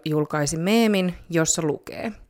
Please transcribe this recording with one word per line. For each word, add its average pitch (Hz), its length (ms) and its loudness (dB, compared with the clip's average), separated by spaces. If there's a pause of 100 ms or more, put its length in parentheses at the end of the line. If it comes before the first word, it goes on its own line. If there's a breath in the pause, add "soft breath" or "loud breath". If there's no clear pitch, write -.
julkaisi 151 520 -2
meemin, 190 580 2 (160)
jossa 160 320 0
lukee: - 500 -4 (180)